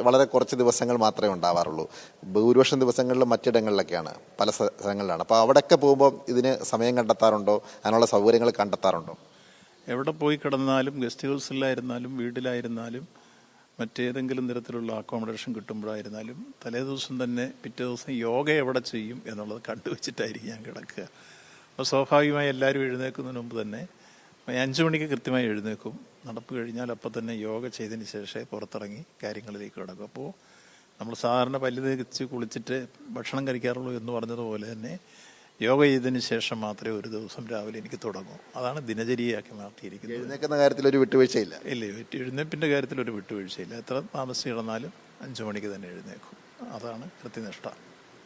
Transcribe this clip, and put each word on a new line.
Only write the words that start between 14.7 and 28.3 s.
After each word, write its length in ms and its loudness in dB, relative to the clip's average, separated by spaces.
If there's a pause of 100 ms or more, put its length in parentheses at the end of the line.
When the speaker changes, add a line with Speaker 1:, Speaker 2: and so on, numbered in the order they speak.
Speaker 2:
അക്കോമഡേഷൻ 640 -6
കിട്ടുമ്പോഴായിരുന്നാലും, 1000 -10 (120)
തലേ 140 -6
ദിവസം 440 -4
തന്നെ 280 -2 (120)
പിറ്റേ 220 -8
ദിവസം 260 -6
യോഗ 400 0
എവിടെ 280 2
ചെയ്യും 480 -8
എന്നുള്ളത് 420 -8
കണ്ടുവച്ചിട്ടായിരിക്കും 800 -6
ഞാൻ 140 -12
കിടക്കുക. 400 -14 (680)
അപ്പോൾ 120 -6
സ്വാഭാവികമായി 640 4
എല്ലാവരും 320 2
എഴുന്നേൽക്കുന്നതിന് 580 -6
മുമ്പ് 220 -6
തന്നെ 260 -8 (760)
അഞ്ച് 200 0
മണിക്ക് 220 2
കൃത്യമായി 400 0
എഴുന്നേൽക്കും. 680 -6 (120)
നടപ്പ് 300 -12
കഴിഞ്ഞാൽ 360 -8
അപ്പം 260 -8
തന്നെ 160 -6
യോഗ 340 -6
ചെയ്തതിന് 380 -10
ശേഷമേ 460 -10